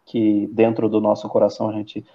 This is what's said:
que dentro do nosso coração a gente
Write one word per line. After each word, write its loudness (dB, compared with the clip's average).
que 0
dentro 2
do 0
nosso 0
coração 0
a -6
gente -10